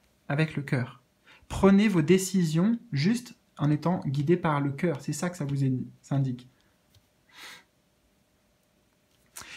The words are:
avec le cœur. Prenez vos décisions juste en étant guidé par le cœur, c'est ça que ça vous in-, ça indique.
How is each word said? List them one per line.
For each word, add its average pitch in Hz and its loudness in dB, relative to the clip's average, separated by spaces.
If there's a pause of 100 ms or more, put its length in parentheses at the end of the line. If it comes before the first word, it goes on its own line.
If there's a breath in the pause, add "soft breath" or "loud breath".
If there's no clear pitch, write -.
(280)
avec 156 -2
le 143 -6
cœur. 123 -4 (460 soft breath)
Prenez 196 6
vos 180 2
décisions 185 2 (140)
juste 175 -2 (240)
en 147 0
étant 160 0
guidé 147 0
par 151 0
le 139 -2
cœur, 160 -4
c'est - -6
ça - -4
que - -14
ça 147 -8
vous 139 -2
in-, 131 0 (180)
ça - -6
indique. 131 -2 (3000 loud breath)